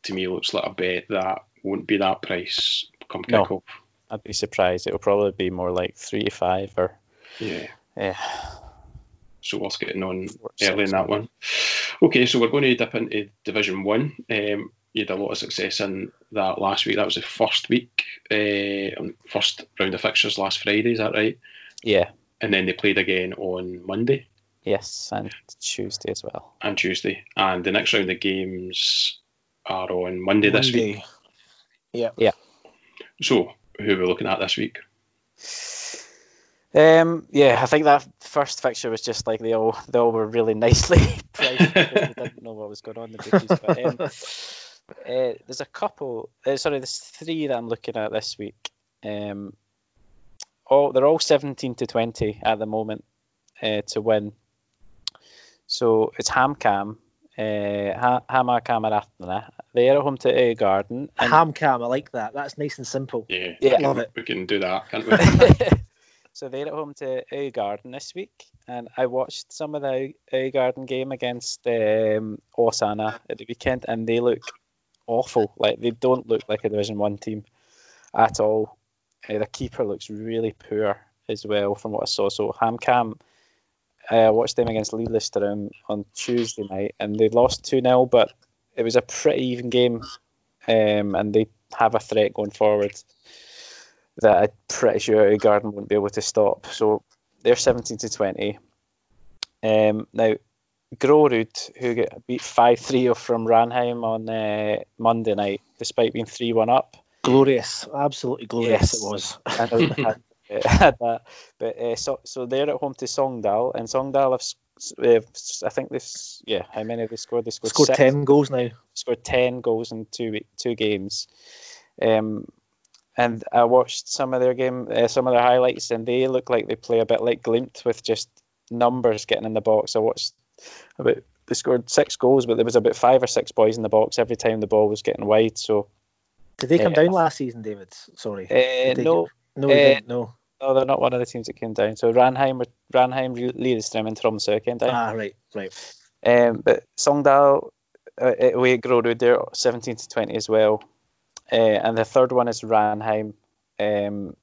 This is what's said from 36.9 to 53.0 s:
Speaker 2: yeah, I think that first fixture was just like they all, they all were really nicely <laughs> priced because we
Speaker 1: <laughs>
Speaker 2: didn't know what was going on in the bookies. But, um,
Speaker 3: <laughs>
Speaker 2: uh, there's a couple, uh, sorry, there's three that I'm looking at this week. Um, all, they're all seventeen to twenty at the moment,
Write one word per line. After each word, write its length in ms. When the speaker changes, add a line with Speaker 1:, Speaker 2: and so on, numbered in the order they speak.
Speaker 2:
yeah, 300
I 60
think 180
that 220
first 420
fixture 280
was 100
just 260
like 140
they 140
all, 220
they 100
all 140
were 140
really 280
nicely 440
<laughs> 340
priced 420
because 340
we 60
Speaker 1:
<laughs> 100
Speaker 2:
didn't 180
know 100
what 160
was 140
going 160
on 120
in 20
the 60
bookies. 400
But, 260
um, 160
Speaker 3:
<laughs> 80
Speaker 2:
uh, 280
there's 160
a 40
couple, 600
uh, 100
sorry, 220
there's 200
three 480
that 100
I'm 120
looking 280
at 160
this 260
week. 320
Um, 520
all, 260
they're 140
all 120
seventeen 580
to 100
twenty 560
at 160
the 80
moment, 360